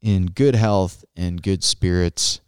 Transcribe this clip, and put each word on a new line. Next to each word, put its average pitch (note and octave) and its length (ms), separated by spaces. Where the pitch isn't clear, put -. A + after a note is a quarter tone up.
in G2 260
good B2+ 280
health G#2 500
and F2 260
good F#2+ 220
spirits - 840